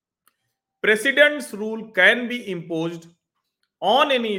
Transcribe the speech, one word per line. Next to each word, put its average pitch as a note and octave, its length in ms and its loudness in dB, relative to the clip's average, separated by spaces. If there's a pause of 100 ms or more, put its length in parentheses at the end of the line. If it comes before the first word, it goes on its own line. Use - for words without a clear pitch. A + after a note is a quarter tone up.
(840)
President's C4 720 2
rule A3 280 -8 (160)
can A#3 300 4
be A#3+ 100 -6 (140)
imposed E3+ 520 -6 (760)
on C4 340 2
any A3+ 240 -2